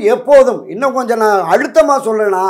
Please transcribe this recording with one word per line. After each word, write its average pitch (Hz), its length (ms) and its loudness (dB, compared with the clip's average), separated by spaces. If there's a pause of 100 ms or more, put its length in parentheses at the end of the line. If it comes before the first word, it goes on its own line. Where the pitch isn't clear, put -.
எப்போதும், 247 600 2
இன்னும் 247 280 -4
கொஞ்சம் 233 280 -2
நான் 202 260 0
அழுத்தமா 294 500 2
சொல்றேன்னா, 208 500 -2